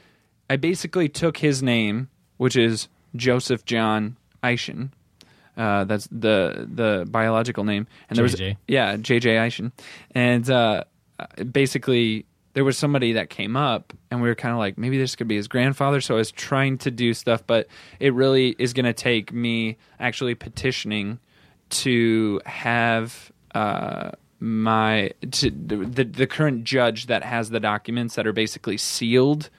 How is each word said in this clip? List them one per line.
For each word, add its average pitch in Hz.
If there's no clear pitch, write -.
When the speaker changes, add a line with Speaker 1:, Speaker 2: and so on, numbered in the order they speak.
Speaker 1:
I 139
basically 165
took 160
his 143
name, 117
which 127
is 113
Joseph 123
John 110
Eishin. 123
Uh, 101
that's 104
the, 92
the 104
biological 113
name. 104
And 117
there 117
was 92
Speaker 2:
J 92
J. 104
Speaker 1:
yeah, 107
J 117
J 117
Eishin. 117
And, 123
uh, 117
basically, 123
there 135
was 135
somebody 135
that 101
came 107
up, 135
and 123
we 120
were 117
kinda 120
like, 101
"Maybe 127
this 131
could 117
be 107
his 104
grandfather." 139
So 131
I 110
was 110
trying 135
to 135
do 117
stuff, 113
but 113
it 135
really 131
is 120
gonna 123
take 113
me 113
actually 123
petitioning 107
to 113
have, 117
uh, 98
my, 110
to, 131
the, 80
the, 120
the 127
current 131
judge 120
that 117
has 117
the 113
documents 113
that 107
are 110
basically 107
sealed 127